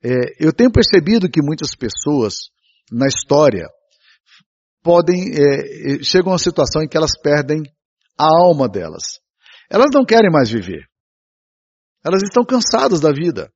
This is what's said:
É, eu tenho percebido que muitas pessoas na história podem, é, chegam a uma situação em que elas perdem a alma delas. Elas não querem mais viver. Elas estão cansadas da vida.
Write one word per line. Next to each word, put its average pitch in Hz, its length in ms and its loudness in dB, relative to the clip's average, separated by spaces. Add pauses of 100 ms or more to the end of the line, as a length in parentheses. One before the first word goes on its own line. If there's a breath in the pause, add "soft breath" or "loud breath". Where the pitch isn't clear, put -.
É, 123 120 -4 (260)
eu 156 140 2
tenho 247 180 2
percebido 196 580 2
que 156 140 0
muitas 147 320 -6
pessoas 120 600 -4 (580)
na 123 140 -2
história 135 640 0 (1120 soft breath)
podem, 175 500 0
é, 143 720 -2
chegam 185 280 0
a - 20 0
uma 175 60 0
situação 160 440 -2
em 156 60 -6
que - 80 -6
elas 156 160 0 (100)
perdem 147 400 -2 (560)
a 151 80 0
alma 160 420 4
delas. 87 520 -10 (500 soft breath)
Elas 269 240 2
não 277 100 4
querem 220 240 4
mais 139 220 2
viver. 92 360 -8 (1160)
Elas 185 200 0
estão 240 200 0
cansadas 247 560 0
da 151 120 2
vida. 143 440 -6